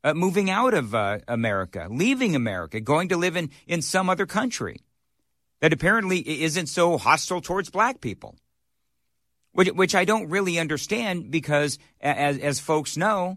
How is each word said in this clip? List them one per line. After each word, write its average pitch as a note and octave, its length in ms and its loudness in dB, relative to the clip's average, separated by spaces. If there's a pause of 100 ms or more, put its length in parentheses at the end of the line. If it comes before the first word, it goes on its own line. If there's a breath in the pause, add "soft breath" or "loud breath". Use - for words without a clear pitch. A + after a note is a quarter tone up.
uh, D3+ 120 2
moving F#3 340 2
out A3+ 240 2
of, A#2+ 220 0
uh, G#2 240 0 (100)
America, G2+ 640 -2
leaving A3 440 0
America, G#2+ 460 -2
going D3+ 300 0
to F3+ 80 0
live F3 180 0
in, E3 140 -4 (160 loud breath)
in E3+ 160 -2
some F#3 260 0
other F#3 160 0
country G#3+ 540 -4 (840)
that D#3 140 4
apparently F#3 460 2
i-, - 100 -8 (140)
isn't D#3+ 240 -2
so E3+ 280 2
hostile D3+ 460 2
towards F#3 260 -4
black A#3+ 320 0
people, - 340 -10 (1160)
which, F#3 200 6
which F#3 220 2
I F3+ 120 4
don't G3+ 240 0
really F3+ 280 0
understand F3 720 -4
because, D3 480 0 (220 soft breath)
a-, - 60 -4
as, C#3+ 320 0
as C#3 220 -2
folks D#3 360 -2
know F#3 400 0